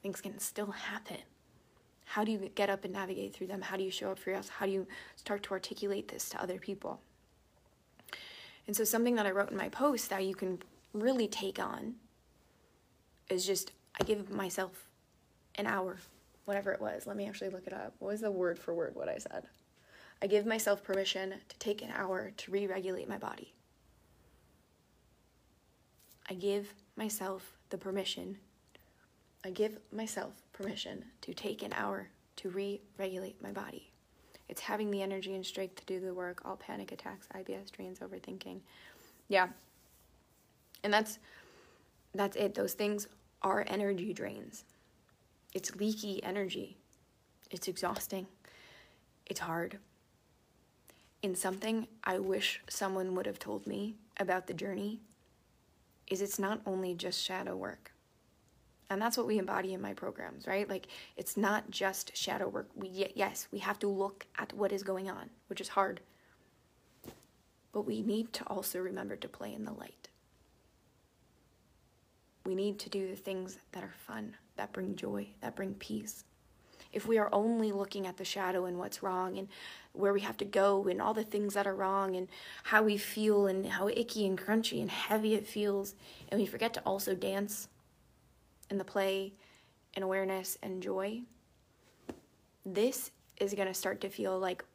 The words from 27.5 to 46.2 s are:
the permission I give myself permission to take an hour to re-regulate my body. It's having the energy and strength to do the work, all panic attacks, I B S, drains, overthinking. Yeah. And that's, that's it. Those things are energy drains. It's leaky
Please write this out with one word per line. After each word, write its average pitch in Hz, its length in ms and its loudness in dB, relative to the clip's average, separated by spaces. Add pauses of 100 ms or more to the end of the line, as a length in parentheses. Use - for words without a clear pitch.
the 190 80 -4
permission 190 600 -2 (1080)
I 190 40 -4
give 214 280 2 (140)
myself 214 420 -4 (200)
permission - 520 -6 (160)
to - 120 -10
take 214 300 -4
an - 100 -4
hour 190 360 -2 (280)
to 190 120 -4
re-regulate 190 920 -4
my 202 100 -8
body. - 400 -10 (580)
It's - 120 -8
having 208 300 0
the 196 100 2
energy 190 340 -2
and 185 100 -4
strength 190 300 -4
to - 100 -16
do 185 140 0
the 185 140 -2
work, 180 320 -4
all 190 100 -4
panic 196 360 -8
attacks, 190 420 -10
I 190 100 -8
B 190 100 -4
S, 196 160 -8
drains, 185 300 -10
overthinking. 190 600 -10 (680)
Yeah. 185 200 8 (1400)
And 208 100 4
that's, 214 260 4 (920)
that's 202 220 2
it. 202 200 2
Those 202 180 2
things 208 340 0 (340)
are 202 260 4
energy 202 460 0
drains. - 520 -8 (880)
It's 185 220 -4
leaky 208 480 0